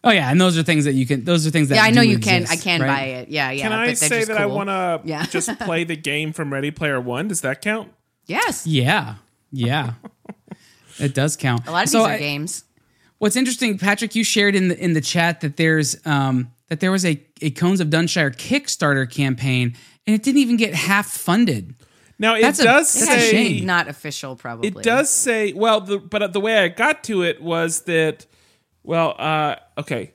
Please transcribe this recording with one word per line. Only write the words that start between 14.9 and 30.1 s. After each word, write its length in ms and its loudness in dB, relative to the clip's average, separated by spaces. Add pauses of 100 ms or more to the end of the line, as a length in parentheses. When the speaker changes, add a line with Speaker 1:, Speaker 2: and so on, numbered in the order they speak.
Speaker 1:
the 80 0
chat 400 0
that 160 -6
there's, 480 2
um, 440 0 (200)
that 100 -6
there 120 0
was 140 0
a, 160 0 (200)
a 100 -2
Cones 300 0
of 80 -2
Dunshire 420 0
Kickstarter 800 -2
campaign, 680 0 (320)
and 80 4
it 80 0
didn't 160 2
even 160 4
get 180 0
half 340 0
funded. 680 0 (420)
Speaker 3:
Now, 180 2
it 60 2
Speaker 1:
That's 180 4
a, 40 4
Speaker 3:
does 300 6
Speaker 1:
that's 120 2
a 140 4
Speaker 3:
say 120 4
Speaker 1:
shame. 340 2
Speaker 2:
Not 240 2
official, 480 -10
probably. 320 -6
Speaker 3:
It 120 -10
does 280 2
say, 420 0
well, 300 2
the, 180 -4
but 320 -4
the 80 -2
way 180 0
I 120 2
got 360 -2
to 180 -2
it 180 -2
was 400 -2
that 440 0 (580)
well, 360 0
uh, 360 -2 (220)
okay. 380 -8